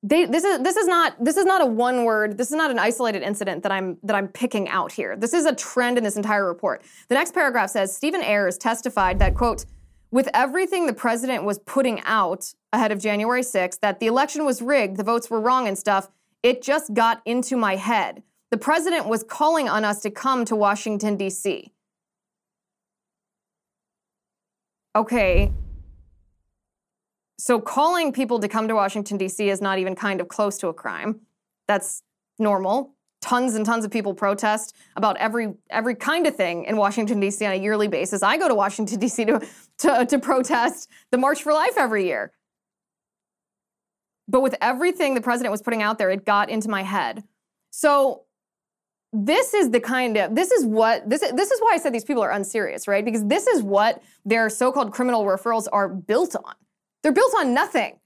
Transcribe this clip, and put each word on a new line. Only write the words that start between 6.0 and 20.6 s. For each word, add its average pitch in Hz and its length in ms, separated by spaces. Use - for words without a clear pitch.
this 208 100
entire 208 320
report. 175 360
The 240 60
next 320 180
paragraph 247 380
says, 196 220
"Stephen 320 280
Ayers 202 360
testified 220 600
that, 185 160
quote, - 300
'With 254 240
everything 349 540
the 240 60
president 233 500
was 202 160
putting 254 460
out 190 480
ahead 214 220
of 202 60
January 214 440
sixth, 185 380
that 202 180
the 226 80
election 294 380
was 247 160
rigged, 233 340
the 208 80
votes 233 260
were 226 120
wrong 247 260
and 196 100
stuff, 196 320
it 247 180
just 294 320
got 226 320
into 247 320
my 208 180
head. 190 480
The 226 60
president 320 480
was 220 180
calling 302 440
on 208 160
us 208 200
to 214 60
come 247 360
to 226 100
Washington, 208 600